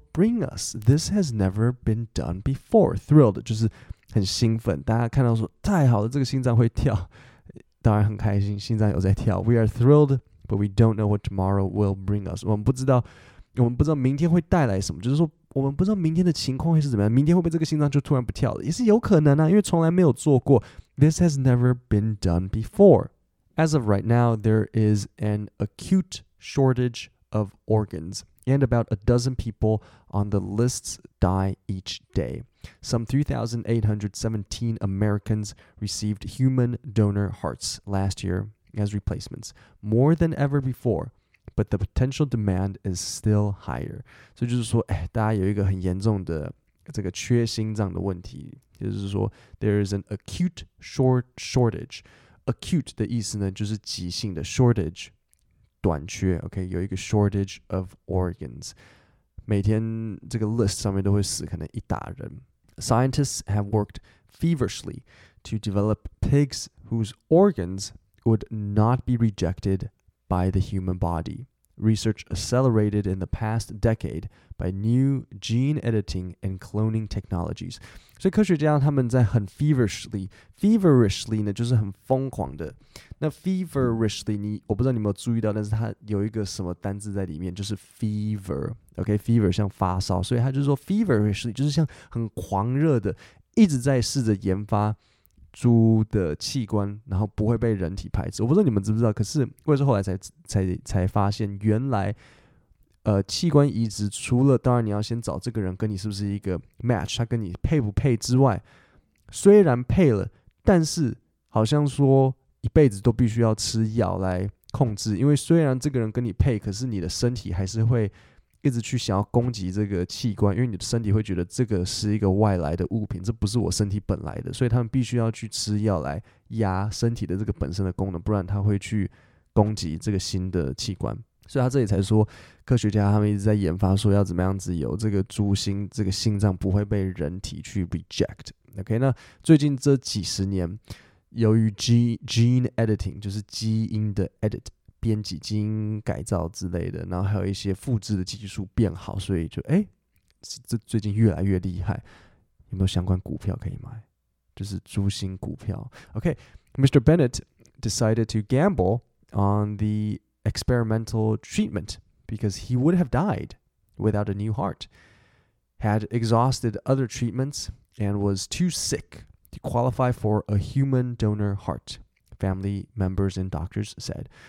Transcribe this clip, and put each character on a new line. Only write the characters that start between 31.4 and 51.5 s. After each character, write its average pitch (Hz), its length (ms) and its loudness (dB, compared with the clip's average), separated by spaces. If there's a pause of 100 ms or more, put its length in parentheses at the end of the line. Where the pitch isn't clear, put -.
each - 320 -8 (140)
day. 67 280 -4 (400)
Some 117 240 -4
three 135 180 0
thousand 117 420 -4
eight 113 200 0
hundred 104 300 -2
seventeen 113 640 -4
Americans 101 760 -2 (260)
received 104 580 -6
human 127 460 2
donor 101 460 0
hearts - 560 -8
last 98 360 -4
year 95 280 -4 (240)
as 104 200 -2
replacements, - 580 -8 (300)
more 120 340 4
than 160 200 2
ever 143 240 0
before, 123 520 -4 (440)
but 107 140 0
the 104 80 0
potential 131 480 0
demand 98 580 -2
is 92 160 -4
still 104 560 0 (100)
higher.” - 360 -8 (340)
所 143 100 -4
以 120 60 -4
就 123 60 0
是 117 60 -2
说， 113 240 0
哎， 87 240 -4
大 117 100 -2
家 110 120 0
有 95 140 0
一 104 60 0
个 98 120 0
很 95 160 0
严 92 160 -2
重 101 280 0
的 82 280 -6 (380)
这 110 100 -6
个 92 100 -6
缺 120 340 0
心 110 280 -6
脏 101 200 -2
的 87 60 -6
问 90 220 -4
题， - 360 -18 (200)
就 101 140 -8
是 98 160 -8
说， 101 240 -2 (280)
there 104 240 2
is 98 100 -4
an 98 160 -4
acute - 540 -6 (180)
short-，shortage。 - 1160 -2 (460)